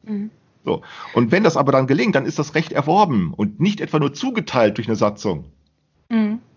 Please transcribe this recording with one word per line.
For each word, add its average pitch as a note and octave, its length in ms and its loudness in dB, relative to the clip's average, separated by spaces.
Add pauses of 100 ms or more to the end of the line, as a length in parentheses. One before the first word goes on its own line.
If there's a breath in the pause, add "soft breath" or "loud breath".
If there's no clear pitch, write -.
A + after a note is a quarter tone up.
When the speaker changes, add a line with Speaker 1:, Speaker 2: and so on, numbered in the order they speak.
Speaker 1:
Mhm. G#3+ 280 -8 (340)
Speaker 2:
So. - 160 -2 (320 loud breath)
Und A#2 180 2
wenn F#3+ 120 4
das D#3 140 4
aber C3+ 140 2
dann C3 160 4
gelingt, F3+ 280 2
dann C3+ 100 0
ist D#3 140 -6
das - 160 -4
Recht E3 160 -2
erworben C#3+ 640 0
und - 260 -4
nicht G3+ 220 0
etwa D3+ 180 0
nur C#3+ 140 0
zugeteilt C3 640 0
durch A2+ 100 -6
eine A2+ 80 0
Satzung. G#2 500 -2 (640)
Speaker 1:
Mhm. A3 300 0 (160)